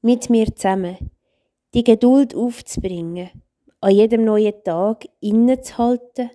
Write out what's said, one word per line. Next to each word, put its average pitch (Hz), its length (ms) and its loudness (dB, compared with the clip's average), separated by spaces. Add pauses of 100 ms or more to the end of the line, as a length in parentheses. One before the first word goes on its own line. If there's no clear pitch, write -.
mit 240 300 0
mir 220 240 2
zusammen 190 560 -4 (640)
die 240 80 2
Geduld 247 500 4
aufzubringen, 180 960 -8 (520)
an 196 100 2
jedem 220 340 4
neuen 208 380 0
Tag 190 420 -4 (140)
innezuhalten 240 1160 -2